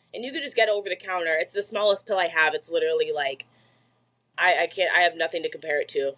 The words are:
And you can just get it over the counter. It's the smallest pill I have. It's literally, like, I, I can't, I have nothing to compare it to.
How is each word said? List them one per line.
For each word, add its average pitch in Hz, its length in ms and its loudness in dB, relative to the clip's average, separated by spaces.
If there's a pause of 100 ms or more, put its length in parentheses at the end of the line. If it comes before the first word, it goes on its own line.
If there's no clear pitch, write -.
(140)
And 226 100 -10
you 277 80 -8
can 311 100 -6
just 285 140 -10
get 220 120 4
it 214 40 4
over 202 160 -2
the 180 80 -4
counter. 180 380 -2
It's 170 180 -2
the 202 100 -4
smallest 202 440 0
pill 208 120 -2
I 175 100 2
have. 156 260 2
It's 156 160 -6
literally, 160 420 2
like, 139 340 -4 (920)
I, 170 240 4
I 170 60 0
can't, 180 280 0
I 175 40 4
have 165 160 4
nothing 165 260 -2
to 160 80 -2
compare 147 300 -4
it - 80 -4
to. 139 280 -2